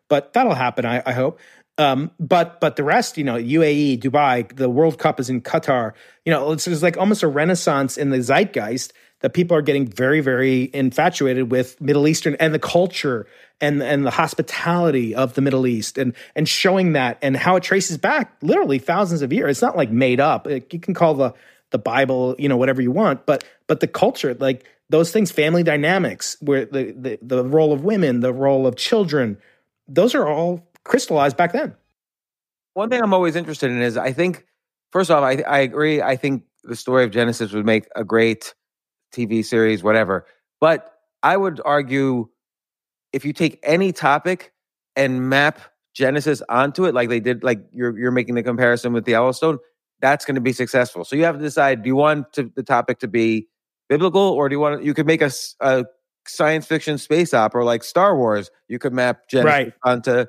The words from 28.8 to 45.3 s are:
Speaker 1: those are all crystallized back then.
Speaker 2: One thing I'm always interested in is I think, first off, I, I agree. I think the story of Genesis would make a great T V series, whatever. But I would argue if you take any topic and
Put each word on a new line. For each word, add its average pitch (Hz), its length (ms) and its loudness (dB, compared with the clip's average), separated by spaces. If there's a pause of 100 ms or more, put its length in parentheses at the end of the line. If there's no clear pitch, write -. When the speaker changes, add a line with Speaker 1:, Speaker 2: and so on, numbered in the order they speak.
Speaker 1:
those 180 260 2
are 208 140 0
all 170 360 -2 (200)
crystallized 143 520 0
back 175 160 2
then. 277 220 -4 (1000)
Speaker 2:
One 208 140 -2
thing 240 140 0
I'm 208 100 2
always 175 220 4
interested 156 380 -4
in 120 100 -2
is 117 140 0
I 131 160 -2
think, 170 340 -2 (460)
first 180 180 2
off, 147 140 4
I, 131 180 0
I 143 160 0
agree. 147 420 0
I 120 140 0
think 135 300 -4 (180)
the 120 140 -12
story 127 260 2
of 117 80 2
Genesis 117 420 0
would 107 140 -2
make 110 300 2
a 107 80 -4
great 113 500 0 (560)
T 120 140 -6
V 110 180 0
series, 110 400 0
whatever. 98 440 0 (340)
But 156 340 2 (280)
I 160 120 4
would 190 300 -2
argue 135 640 0 (840)
if 139 140 -6
you 147 80 -4
take 160 300 -2
any 180 280 2
topic 156 640 -2 (440)
and 131 340 0